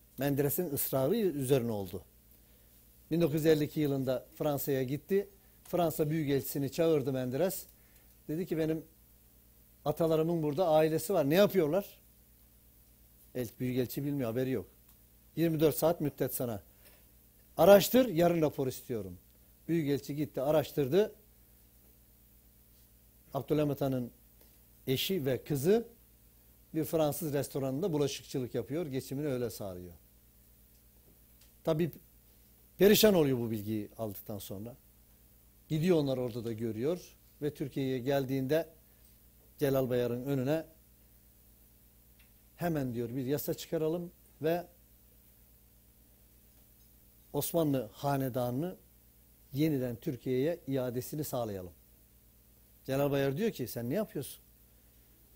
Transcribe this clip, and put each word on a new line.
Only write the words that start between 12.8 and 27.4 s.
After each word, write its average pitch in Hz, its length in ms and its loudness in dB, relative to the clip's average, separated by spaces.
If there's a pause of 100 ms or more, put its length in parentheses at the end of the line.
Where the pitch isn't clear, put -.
El, 123 140 -4 (120)
Büyükelçi 127 440 -2
bilmiyor, 139 260 -2
haberi 127 200 -2
yok. 110 160 -4 (720)
"Yirmi 160 240 0
dört 151 160 4
saat 165 240 2
müddet 139 340 -2
sana. 117 280 -4 (960)
Araştır, 202 520 8
yarın 170 340 4
rapor 143 240 0
istiyorum." 101 520 -8 (500)
Büyükelçi 143 480 -2
gitti, 147 260 -4
araştırdı. 151 720 2 (2250)
Abdülhamit 147 460 0
Han'ın 131 300 -2 (760)
eşi 135 400 0
ve 123 180 0
kızı 185 420 2 (880)
bir 160 100 -2
Fransız 151 480 -2
restoranında 139 600 -2